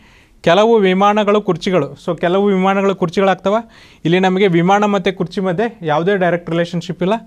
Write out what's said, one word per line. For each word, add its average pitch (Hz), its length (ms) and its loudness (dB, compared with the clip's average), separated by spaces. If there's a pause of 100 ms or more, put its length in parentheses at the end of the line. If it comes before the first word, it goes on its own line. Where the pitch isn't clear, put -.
(420)
ಕೆಲವು 208 340 4
ವಿಮಾನಗಳು 202 640 2
ಕುರ್ಚಿಗಳು. 175 520 -2
So 160 260 -8
ಕೆಲವು 190 260 0
ವಿಮಾನಗಳು 196 500 0
ಕುರ್ಚಿಗಳಾಗ್ತವೆ. 196 720 -2 (360)
ಇಲ್ಲಿ 175 140 2
ನಮಗೆ 190 280 2
ವಿಮಾನ 185 380 2
ಮತ್ತು 202 320 -2
ಕುರ್ಚಿ 190 240 -6
ಮಧ್ಯೆ 190 400 -4
ಯಾವುದೇ 170 360 0
ಡೈರೆಕ್ಟ್ 175 320 -2
ರಿಲೇಷನ್‌ಶಿಪ್ 170 540 -4
ಇಲ್ಲ, 185 100 0 (140)